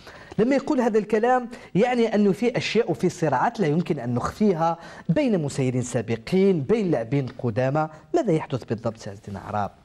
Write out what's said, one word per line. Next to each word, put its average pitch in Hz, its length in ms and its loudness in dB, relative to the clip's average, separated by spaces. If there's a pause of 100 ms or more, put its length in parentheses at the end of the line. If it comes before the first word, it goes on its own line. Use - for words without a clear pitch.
(380)
لما 247 180 2
يقول 269 240 0
هذا 220 180 2
الكلام، 233 500 0 (260)
يعني 233 400 2
أنه 202 180 4
في - 240 0
أشياء 202 340 0
وفي 175 180 0
صراعات 156 520 0
لا 180 60 2
يمكن 156 320 0
أن 120 160 -4
نخفيها 165 640 0 (300)
بين 214 340 2
مسيرين 127 400 0
سابقين، 147 800 2
بين 190 300 0
لاعبين 131 360 0 (120)
قدامى. 135 500 0 (260)
ماذا 269 180 2
يحدث 147 320 -2
بالضبط، 110 320 -4
سي - 140 -12
عز 98 60 -14
الدين 101 200 -12
عراب؟ 104 340 -4 (140)